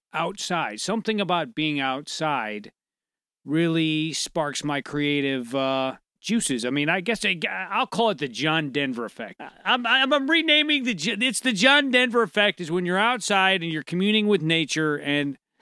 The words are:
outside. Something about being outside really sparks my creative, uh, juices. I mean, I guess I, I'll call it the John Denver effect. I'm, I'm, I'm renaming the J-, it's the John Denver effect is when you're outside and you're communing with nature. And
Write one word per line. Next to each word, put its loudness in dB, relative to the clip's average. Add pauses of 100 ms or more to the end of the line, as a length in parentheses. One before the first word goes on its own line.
(120)
outside. -4
Something -4
about -2
being -2
outside -4 (760)
really 0
sparks -4
my -2
creative, -2
uh, 0 (240)
juices. -2
I -2
mean, 0
I 2
guess -2
I, 0 (320)
I'll -2
call 2
it -2
the -4
John 0
Denver -2
effect. -12 (240)
I'm, 2
I'm, 2
I'm 0
renaming 4
the 0
J-, -4
it's 0
the 0
John 4
Denver 4
effect 0
is -6
when 0
you're 0
outside 2
and -4
you're -4
communing 0
with 4
nature. 0
And -2 (260)